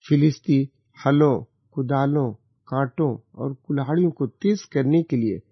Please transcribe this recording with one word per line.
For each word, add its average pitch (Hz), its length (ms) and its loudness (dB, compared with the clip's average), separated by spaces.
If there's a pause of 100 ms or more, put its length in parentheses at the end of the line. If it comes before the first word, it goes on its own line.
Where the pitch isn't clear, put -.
फिलिस्ती 143 600 2 (360)
हलों, 139 380 2 (280)
कुदालों, 139 640 -2 (340)
कांटों 135 500 -2 (180)
और 135 180 -8
कुल्हाड़ियों 151 580 -2
को 135 160 -4
तेज 202 360 -4
करने 147 400 0
के 156 120 -4
लिए 107 260 -2 (100)